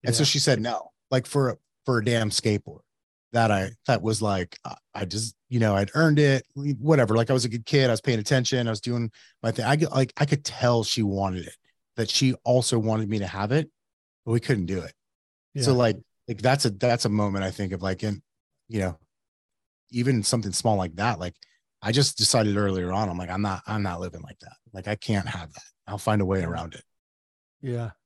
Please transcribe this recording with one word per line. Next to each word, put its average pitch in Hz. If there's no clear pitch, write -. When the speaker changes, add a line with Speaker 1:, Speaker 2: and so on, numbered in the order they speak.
Speaker 1:
And 120
so -
Speaker 2:
Yeah. 147
Speaker 1:
she 143
said 131
no, 117
like, 131
for 135
a, -
for 123
a 104
damn 113
skateboard 101
that 113
I, 95
that 113
was, 110
like, 98
I, -
I 98
just, 107
you 123
know, 107
I'd 101
earned 151
it, 135
whatever. 139
Like, 113
I 135
was 123
a 117
good 113
kid. 135
I 117
was 110
paying 117
attention. 123
I 113
was 104
doing 120
my 113
thing. 113
I 135
get, 160
like, 131
I 151
could 143
tell 120
she -
wanted 98
it, -
that 110
she 131
also 123
wanted 110
me 107
to 95
have 98
it, 151
but 113
we 117
couldn't 104
do 92
it. 80
So, 131
Speaker 2:
Yeah. 123
Speaker 1:
like, 113
like, 104
that's 131
a, 110
that's 120
a 113
moment 101
I 95
think 95
of, 90
like, 95
in, 104
you 113
know, 92
even 120
something 104
small 107
like 90
that, 101
like, 87
I 104
just 139
decided 107
earlier 92
on, 101
I'm 87
like, 90
"I'm 95
not, 95
I'm 107
not 87
living 85
like -
that. -
Like, 95
I 107
can't 104
have 87
that. -
I'll 101
find 107
a 95
way 95
Speaker 2:
Yeah. 85
Speaker 1:
around 82
it." -
Speaker 2:
Yeah. 120